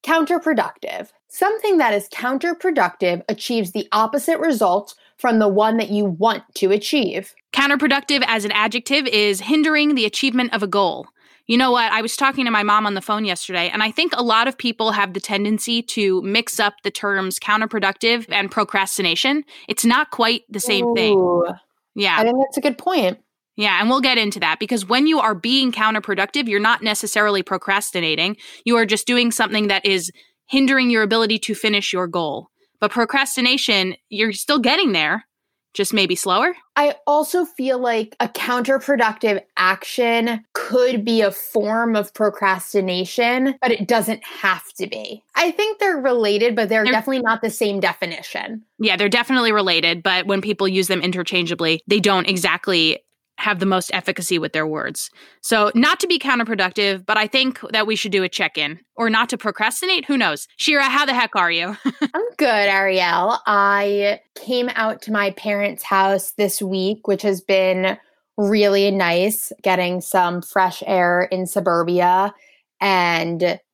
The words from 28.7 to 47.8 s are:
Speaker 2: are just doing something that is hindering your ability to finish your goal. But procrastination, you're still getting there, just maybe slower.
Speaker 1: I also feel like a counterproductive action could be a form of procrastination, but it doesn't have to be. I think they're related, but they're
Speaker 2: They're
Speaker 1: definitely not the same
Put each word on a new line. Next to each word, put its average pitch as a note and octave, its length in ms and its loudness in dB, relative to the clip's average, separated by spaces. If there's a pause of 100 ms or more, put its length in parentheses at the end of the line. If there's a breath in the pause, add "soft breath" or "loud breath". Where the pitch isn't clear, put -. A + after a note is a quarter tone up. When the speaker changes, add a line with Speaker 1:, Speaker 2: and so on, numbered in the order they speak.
Speaker 2:
are A3+ 100 2
just G#3 200 -2
doing B3 260 2
something G#3+ 360 -2
that F#3+ 160 0
is F#3 260 0 (360 soft breath)
hindering C4+ 420 2
your A3+ 140 2
ability A3 380 0
to G#3+ 140 -4
finish G3+ 380 -2
your F3+ 140 -2
goal. E3 420 -6 (320)
But G#3 120 0
procrastination, A#3+ 1040 0 (120)
you're G#3+ 240 -2
still D4 280 0
getting C#4+ 320 2
there, E3 340 0 (480)
just G3+ 180 -2
maybe F#3+ 240 2
slower. A3+ 380 0 (220)
Speaker 1:
I C#4+ 180 2 (120)
also D4+ 380 2
feel C4 340 -4
like A3+ 420 -2
a B3 80 -2
counterproductive A#3+ 1120 -2 (160)
action A3+ 840 0 (120)
could B3 500 0
be A3+ 160 2
a G3 100 2
form A3 640 -2
of G#3 180 -2 (600)
procrastination, A#3 840 0
but B3 100 0
it G#3 180 -2
doesn't A3 360 0
have - 500 -4
to F#3 120 -8
be. G#3+ 360 -12 (120)
I E4+ 160 2
think G#4 280 -2
they're F#4+ 200 2
related, A#3 580 2
but A3 120 0
they're A3 160 2
Speaker 2:
They're B3+ 80 4
Speaker 1:
definitely B3 300 -2
not A3+ 200 0
the A3 80 -2
same G3+ 300 -2